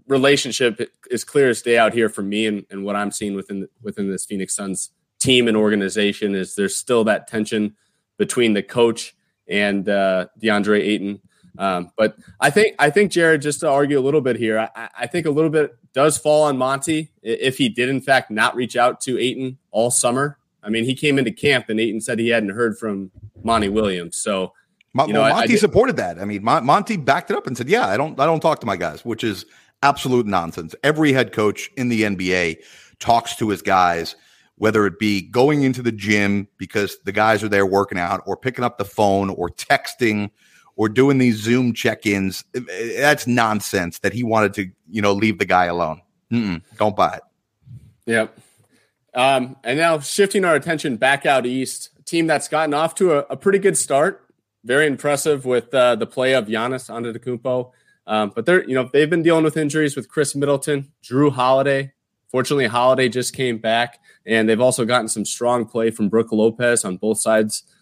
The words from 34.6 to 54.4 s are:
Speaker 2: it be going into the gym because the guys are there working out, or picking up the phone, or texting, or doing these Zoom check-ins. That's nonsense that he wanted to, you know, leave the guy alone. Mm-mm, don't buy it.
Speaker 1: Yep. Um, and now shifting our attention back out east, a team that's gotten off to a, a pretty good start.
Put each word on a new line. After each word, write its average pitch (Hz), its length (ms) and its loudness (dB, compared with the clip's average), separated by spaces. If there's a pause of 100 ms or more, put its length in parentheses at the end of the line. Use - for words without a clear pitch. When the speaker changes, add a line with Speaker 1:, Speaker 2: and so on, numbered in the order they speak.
Speaker 2:
it 90 140 -4
be 104 220 0
going 131 420 2
into 127 180 0
the 117 120 -2
gym 101 640 0
because 98 480 -4
the 98 80 -6
guys 107 300 2
are 107 60 -4
there 101 160 4
working 95 320 0
out, 87 280 -4
or 95 100 -6
picking 127 300 -4
up - 120 -6
the 101 60 -4
phone, 98 460 0
or 87 200 -6
texting, 107 800 -2 (440)
or 107 140 0
doing 131 300 4
these 120 180 4
Zoom 120 360 0
check-ins. 101 680 -2 (540)
That's 143 300 0
nonsense 107 720 0
that 101 120 -2
he 120 120 -4
wanted 110 320 2
to, 95 140 -6 (200)
you 104 120 -4
know, 101 120 4
leave 101 240 0
the 101 80 -2
guy 92 200 4
alone. 87 360 -4 (320)
Mm-mm, 101 280 -2 (160)
don't 104 200 0
buy 92 160 2
it. - 100 -14 (800)
Speaker 1:
Yep. 110 320 -2 (760)
Um, 127 500 0
and 127 160 -2
now 165 200 2
shifting 196 460 0
our 165 100 4
attention 147 420 -2
back 135 280 2
out 135 200 2
east, 127 440 -6 (100)
a - 40 -20
team 165 240 -2
that's 147 200 0
gotten 156 260 -2
off 160 220 -2
to 180 180 2
a, 143 60 2 (100)
a - 80 -8
pretty 196 220 2
good 190 180 2
start. 151 480 0 (380)